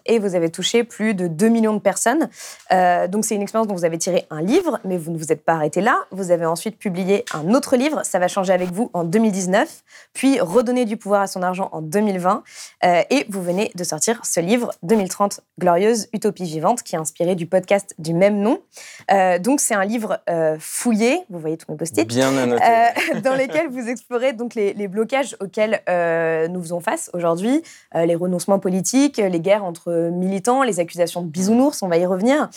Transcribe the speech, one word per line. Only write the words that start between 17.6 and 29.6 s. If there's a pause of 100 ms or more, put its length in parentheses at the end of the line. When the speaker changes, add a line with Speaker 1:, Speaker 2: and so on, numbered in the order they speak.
Speaker 1:
du
même
nom. (520)
Euh,
donc,
c'est
un
livre, (100)
euh,
fouillé,
vous
voyez
tous
mes
post-it,
Speaker 2:
Bien
annoté.
Speaker 1:
euh,
<laughs>
dans
lequel
vous
explorez
donc
les,
les
blocages
auxquels,
euh,
nous
faisons
face
aujourd'hui, (340)
euh,
les
renoncements
politiques,
les
guerres